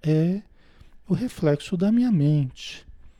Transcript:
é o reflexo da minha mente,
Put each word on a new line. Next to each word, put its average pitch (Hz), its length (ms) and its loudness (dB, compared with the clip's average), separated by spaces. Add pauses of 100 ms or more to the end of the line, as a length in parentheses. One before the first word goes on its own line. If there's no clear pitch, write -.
é 160 400 0 (680)
o 190 60 0
reflexo 165 640 -2
da 196 140 0
minha 240 220 2
mente, 147 720 0 (340)